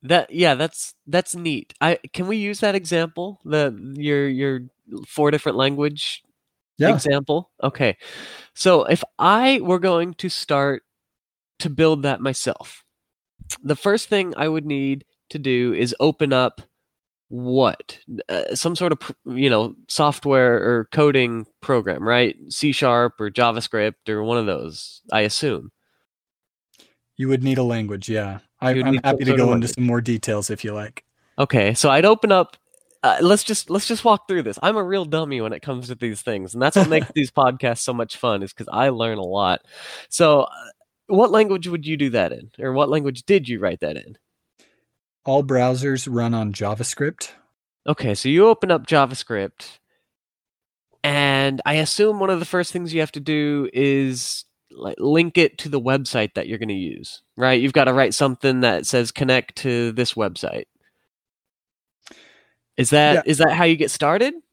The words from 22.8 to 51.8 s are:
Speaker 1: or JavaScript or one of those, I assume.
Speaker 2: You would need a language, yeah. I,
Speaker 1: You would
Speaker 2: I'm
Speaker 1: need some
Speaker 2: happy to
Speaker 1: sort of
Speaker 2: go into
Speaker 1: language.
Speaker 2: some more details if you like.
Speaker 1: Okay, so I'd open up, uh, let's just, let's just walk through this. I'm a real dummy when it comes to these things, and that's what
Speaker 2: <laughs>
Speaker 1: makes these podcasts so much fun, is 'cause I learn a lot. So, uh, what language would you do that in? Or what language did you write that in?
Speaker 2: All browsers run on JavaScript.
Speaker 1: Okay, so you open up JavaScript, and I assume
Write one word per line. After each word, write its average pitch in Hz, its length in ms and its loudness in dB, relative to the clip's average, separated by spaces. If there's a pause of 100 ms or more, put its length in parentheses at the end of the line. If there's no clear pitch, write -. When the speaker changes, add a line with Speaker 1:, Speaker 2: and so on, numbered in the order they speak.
Speaker 1:
or 107 100 -6
JavaScript 113 800 -2
or 107 160 -4
one 117 140 0
of 113 80 -2
those, 78 560 -8 (100)
I 107 100 2
assume. 104 500 -4 (1500)
Speaker 2:
You 131 120 -4
would 131 140 2
need 131 140 0
a 131 60 0
language, 107 440 -4
yeah. 101 320 -4 (220)
I, 131 100 0
Speaker 1:
You 127 60 0
would 127 80 0
Speaker 2:
I'm 135 80 2
Speaker 1:
need 131 100 0
some 139 80 2
Speaker 2:
happy 139 140 -2
to 127 60 0
Speaker 1:
sort 135 80 2
of 123 60 4
Speaker 2:
go 120 60 4
into - 0 - (140)
Speaker 1:
language. 120 100 -6
Speaker 2:
some 123 100 -2
more 120 160 0
details 110 480 -4
if 107 140 -8
you 104 100 -8
like. 104 300 -12 (340)
Speaker 1:
Okay, 117 360 2
so 143 160 2
I'd 147 160 6
open 214 260 4
up, 185 240 4 (480)
uh, 113 180 4
let's 196 220 4
just, - 260 -6
let's 196 180 -2
just 233 180 -4
walk 214 220 2
through 180 160 -2
this. 107 200 -6
I'm 214 140 2
a 202 60 -2
real 185 220 -2
dummy 147 360 -4
when 110 120 -4
it - 80 -12
comes 123 260 -8
to 123 80 -10
these 110 260 -6
things, 95 320 -6
and 120 100 -4
that's 147 140 2
what 185 120 6
Speaker 2:
<laughs> - 0 -
Speaker 1:
makes 156 240 0
these 143 160 0
podcasts 127 500 0
so 131 140 -6
much 117 240 -6
fun, 107 240 -2
is 95 120 -10
'cause - 180 -14
I 127 180 2
learn 113 280 -4
a 98 60 -8
lot. 92 380 0 (480)
So, 151 340 4
uh, - 40 -2 (600)
what 214 240 4
language 196 360 2
would 170 180 -6
you 156 120 -4
do 143 140 0
that 95 200 0
in? - 280 -14
Or 131 140 -4
what 139 160 2
language 139 340 -2
did 185 260 2
you 117 100 -6
write 92 220 -2
that 78 160 -6
in? - 200 -18 (1080)
Speaker 2:
All 139 180 2
browsers 127 640 0
run 117 240 0
on 107 200 -2
JavaScript. 110 800 -6 (540)
Speaker 1:
Okay, 123 300 0
so 131 140 -4
you 175 180 6
open 214 240 4
up 139 160 2
JavaScript, 127 920 -2 (1200)
and 139 600 2
I 147 100 0
assume 202 440 0